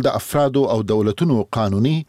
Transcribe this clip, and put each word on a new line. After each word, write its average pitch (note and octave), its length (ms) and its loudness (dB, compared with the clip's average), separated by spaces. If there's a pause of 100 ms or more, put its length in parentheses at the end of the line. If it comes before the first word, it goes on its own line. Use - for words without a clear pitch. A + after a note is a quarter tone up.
د C3 140 0
افرادو C#3 420 0 (120)
او A2 40 0 (140)
دولتونو G#2+ 440 0 (200)
قانوني G#2+ 360 2 (160)